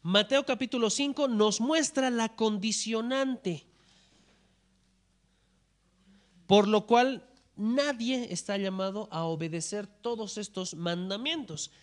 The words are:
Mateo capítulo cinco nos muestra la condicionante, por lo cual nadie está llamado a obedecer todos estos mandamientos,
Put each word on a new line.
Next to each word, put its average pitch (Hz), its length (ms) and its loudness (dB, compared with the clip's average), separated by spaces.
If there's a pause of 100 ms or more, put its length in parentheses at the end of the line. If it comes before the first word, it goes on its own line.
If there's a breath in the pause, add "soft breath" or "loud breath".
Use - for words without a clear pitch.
Mateo 214 420 2
capítulo 247 460 0
cinco 285 380 0
nos 214 300 2
muestra 262 520 0
la 226 260 -2
condicionante, 220 1300 -2 (2750 soft breath)
por 202 220 8
lo 214 180 4
cual 240 400 4 (300)
nadie 247 800 0
está 202 240 -4
llamado 190 520 -4
a 165 140 -4
obedecer 165 600 -6
todos 226 500 -8
estos 196 380 -8
mandamientos, 190 960 -4 (120 soft breath)